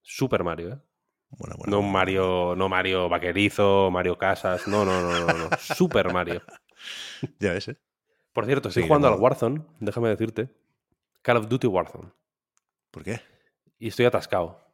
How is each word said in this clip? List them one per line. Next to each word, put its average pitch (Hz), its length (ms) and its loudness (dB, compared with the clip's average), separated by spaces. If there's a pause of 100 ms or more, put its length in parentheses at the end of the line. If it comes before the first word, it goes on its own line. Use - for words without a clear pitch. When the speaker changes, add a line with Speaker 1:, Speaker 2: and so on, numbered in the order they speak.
Speaker 1:
Super 113 420 -2
Mario, 85 300 -6
¿eh? 143 60 -16 (500)
Speaker 2:
Bueno, - 300 -14
bueno, 104 100 -8
Speaker 1:
No 101 100 2
un 101 60 2
Speaker 2:
bueno. 98 80 -2
Speaker 1:
Mario, 92 640 2
no 95 120 0
Mario 92 380 0
Vaquerizo, 98 840 2
Mario 90 260 0
Casas. 95 500 -2
No, 104 160 2
no, 92 160 2
no, 87 280 0
no, 80 100 2
no. 82 160 -6
<laughs> - 60 -4
Super 180 520 0
Mario. 87 300 -2 (960)
Speaker 2:
Ya 95 160 0
ves, 101 140 -6
¿eh? - 100 -12 (560)
Speaker 1:
Por 110 140 -2
cierto, 143 220 0
estoy 120 120 0
Speaker 2:
Seguiremos. 147 200 4
Speaker 1:
jugando 117 140 6
al 92 60 -2
Warzone, 131 400 2 (180)
déjame 113 300 -2
decirte. 113 400 -2 (720)
Call 120 160 2
of 110 120 0
Duty 127 180 0
Warzone. 92 420 -2 (800)
Speaker 2:
¿Por 80 140 -18
qué? 117 180 -8 (560)
Speaker 1:
Y 113 120 -8
estoy 120 180 2
atascado. 92 520 -2 (140)